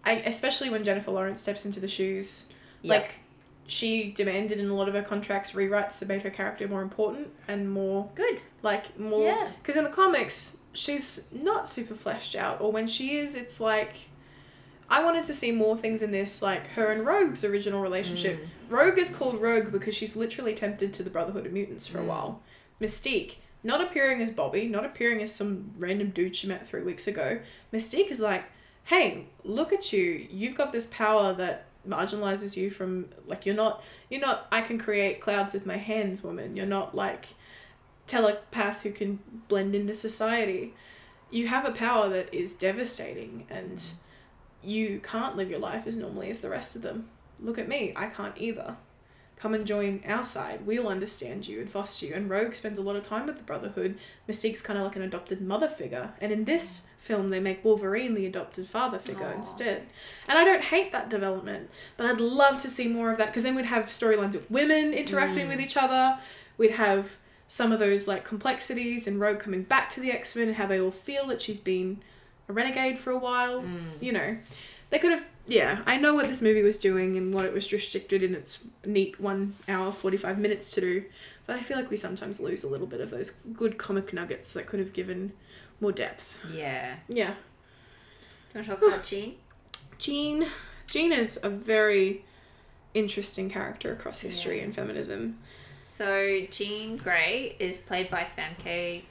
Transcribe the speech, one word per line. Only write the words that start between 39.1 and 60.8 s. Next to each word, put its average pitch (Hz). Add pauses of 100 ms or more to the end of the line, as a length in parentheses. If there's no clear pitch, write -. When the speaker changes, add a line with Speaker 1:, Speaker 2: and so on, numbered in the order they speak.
Speaker 1:
blend 196
into 202
society. 220 (560)
You 233
have 262
a 240
power 226
that 185
is 180
devastating 226
and 190
Speaker 2:
Mm. - (720)
Speaker 1:
you 208
can't 254
live 190
your 165
life 220
as 226
normally 202
as 226
the 190
rest 226
of 233
them. - (300)
Look 233
at -
me. 233
I 208
can't 202
either. - (580)
Come 220
and 214
join 202
our 233
side. 220
We'll 226
understand 196
you 107
and -
foster -
you." 147
And 196
Rogue 220
spends 208
a -
lot 202
of 202
time 240
with 285
the -
Brotherhood. - (320)
Mystique's 220
kinda 202
like 196
an 190
adopted 185
mother 208
figure. 127
And 214
in 214
this - (100)
film, 202
they 190
make 190
Wolverine 214
the 196
adopted 185
father 233
figure 190
Speaker 2:
Aw. -
Speaker 1:
instead. 226 (440)
And 294
I 339
don't 381
hate 381